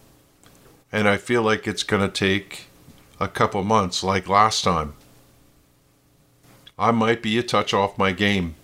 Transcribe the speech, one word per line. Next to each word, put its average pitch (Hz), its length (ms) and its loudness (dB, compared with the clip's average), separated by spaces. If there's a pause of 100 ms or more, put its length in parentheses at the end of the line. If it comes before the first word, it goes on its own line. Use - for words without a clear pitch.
(920)
and 104 160 0
I 101 100 4
feel 120 260 0
like 107 240 0
it's 104 160 -4
gonna 101 240 0
take - 580 -4 (540)
a 98 80 -4
couple 107 360 -2
months 101 380 0
like 92 280 -2
last 104 340 2
time. 78 300 -2 (1800)
I 107 140 2
might 117 300 2
be 113 160 -2
a 120 60 0
touch 104 300 -2
off 101 240 0
my 95 160 2
game. 92 500 -2